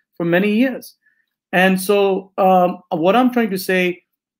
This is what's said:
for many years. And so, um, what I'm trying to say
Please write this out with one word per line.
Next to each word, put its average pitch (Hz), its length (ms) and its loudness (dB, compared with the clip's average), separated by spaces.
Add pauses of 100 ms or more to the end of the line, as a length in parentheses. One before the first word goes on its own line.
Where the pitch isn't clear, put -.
(160)
for 175 80 -6
many 180 280 0
years. 240 420 -2 (580)
And 190 280 2
so, 196 560 -2
um, 185 440 2 (100)
what 180 260 0
I'm 247 160 2
trying 233 180 -2
to 190 80 -6
say 185 440 -4 (380)